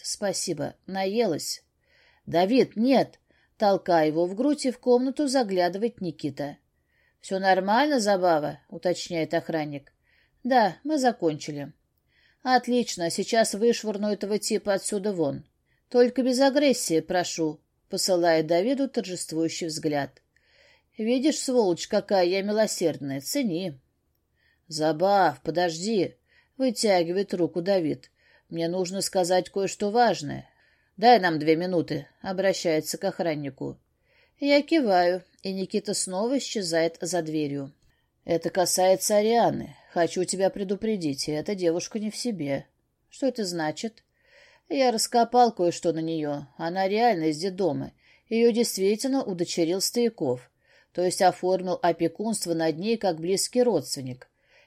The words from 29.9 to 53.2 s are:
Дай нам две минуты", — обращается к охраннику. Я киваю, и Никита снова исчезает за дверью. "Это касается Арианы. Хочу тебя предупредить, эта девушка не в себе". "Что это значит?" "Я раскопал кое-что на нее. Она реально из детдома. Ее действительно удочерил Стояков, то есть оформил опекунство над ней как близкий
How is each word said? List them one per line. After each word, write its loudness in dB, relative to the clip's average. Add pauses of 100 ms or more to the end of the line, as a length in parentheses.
Дай 8
нам 0
две 4
минуты", — -2 (140)
обращается 0
к -6
охраннику. -4 (600)
Я 4
киваю, 2 (180)
и -8
Никита -4
снова -2
исчезает -2
за -2
дверью. -6 (520)
"Это -2
касается 2
Арианы. 2 (180)
Хочу 0
тебя 0
предупредить, -4
эта -4
девушка -2
не -6
в -10
себе". -4 (440)
"Что -4
это -4
значит?" -6 (640)
"Я 2
раскопал 2
кое-что 0
на -6
нее. -4 (100)
Она -2
реально 2
из 0
детдома. -4 (360)
Ее 4
действительно 0
удочерил -2
Стояков, -2 (420)
то -2
есть -2
оформил 2
опекунство -2
над 0
ней -2
как -2
близкий 0